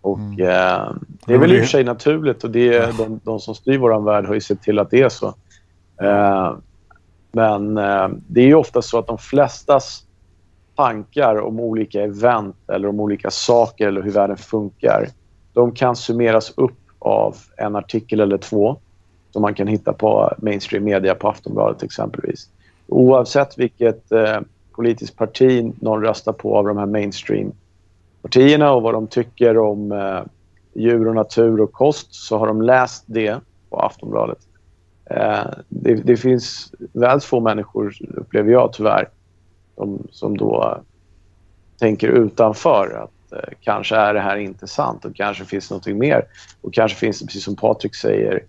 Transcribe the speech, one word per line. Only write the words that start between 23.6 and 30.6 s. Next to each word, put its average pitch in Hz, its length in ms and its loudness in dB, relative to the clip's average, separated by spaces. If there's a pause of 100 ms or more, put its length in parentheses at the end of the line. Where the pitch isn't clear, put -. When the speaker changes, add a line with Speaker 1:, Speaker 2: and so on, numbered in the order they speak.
Speaker 1:
eh, 110 280 2 (320)
politiskt 117 440 -4
parti 117 640 2
någon 107 220 -2
röstar 110 300 -2
på 104 240 -2
av 101 100 2
de 104 120 -2
här 104 80 -4
mainstream 104 680 -4 (680)
partierna 147 500 4
och 120 100 2
vad 113 120 0
de 110 120 -4
tycker 117 520 2
om, 104 340 0
eh, 98 280 -4 (540)